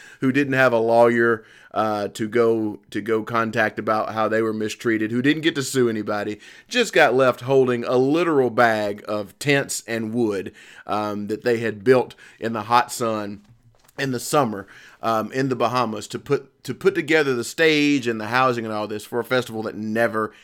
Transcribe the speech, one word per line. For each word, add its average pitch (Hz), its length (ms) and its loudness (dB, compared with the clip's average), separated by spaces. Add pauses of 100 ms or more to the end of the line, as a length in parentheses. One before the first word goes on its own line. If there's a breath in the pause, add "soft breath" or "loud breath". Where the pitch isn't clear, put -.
(200 soft breath)
who 131 120 2
didn't 135 220 0
have 131 180 4
a 117 60 2
lawyer, 117 680 4 (280 soft breath)
uh, 104 360 -2
to 110 200 -8
go, 113 500 0 (120)
to 107 120 -4
go 110 220 -2
contact 113 540 -2
about 107 360 -2
how 110 140 0
they 110 120 0
were 110 120 -2
mistreated, 110 580 -2
who 123 100 -2
didn't 151 220 0
get 156 140 -2
to 139 60 -2
sue 123 280 0
anybody, 104 480 -6 (300 soft breath)
just 233 240 0
got 147 220 4
left 127 280 2
holding 123 420 2
a 123 120 0
literal 143 540 2
bag 107 580 2
of 104 320 -6
tents 139 460 0
and 113 280 -6
wood, 101 380 -2 (340 soft breath)
um, 104 400 -4
that 107 160 -6
they 120 160 0
had 107 260 -6
built 127 300 4 (260 soft breath)
in 113 140 -6
the 107 80 -6
hot 120 300 4
sun 107 520 -4 (540)
in 135 140 -4
the 120 80 -4
summer, 113 460 0 (360 soft breath)
um, 110 300 -2
in 135 160 -2
the 127 80 -2
Bahamas 117 520 -2
to 120 100 -10
put, - 460 -4
to 123 100 -10
put 190 200 0
together 151 400 0
the 117 100 -4
stage 147 640 2
and 113 140 -2
the 107 60 -6
housing 123 380 0
and 110 100 -6
all 107 140 -4
this 107 160 -8
for 120 160 -6
a 113 40 -6
festival 117 400 -4
that 104 120 -8
never 110 560 -2 (120 soft breath)